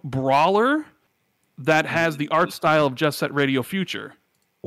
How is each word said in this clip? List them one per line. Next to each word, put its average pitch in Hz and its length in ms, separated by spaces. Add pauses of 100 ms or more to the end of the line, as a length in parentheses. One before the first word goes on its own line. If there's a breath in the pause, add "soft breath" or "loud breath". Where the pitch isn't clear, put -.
brawler 165 840 (720)
that 156 260
has 160 320
the 147 120
art 165 220
style 156 340
of 131 100
Jet 151 180
Set 143 200
Radio 135 300
Future." 110 520 (520)